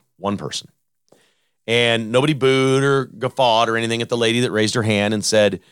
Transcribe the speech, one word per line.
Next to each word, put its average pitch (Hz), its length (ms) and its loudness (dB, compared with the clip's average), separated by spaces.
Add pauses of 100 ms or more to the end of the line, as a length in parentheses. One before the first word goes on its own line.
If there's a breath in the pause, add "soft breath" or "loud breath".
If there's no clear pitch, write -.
(180)
One 98 200 -6
person. - 320 -10 (960 soft breath)
And 117 440 0
nobody 139 220 2
booed 135 500 2
or 135 220 0
guffawed 117 640 0
or 113 60 -2
anything 113 260 -2
at 117 80 -6
the 120 80 -2
lady 117 240 2
that 117 100 0
raised 107 240 0
her 117 80 0
hand 104 300 0
and 104 120 -4
said, 104 360 2 (100)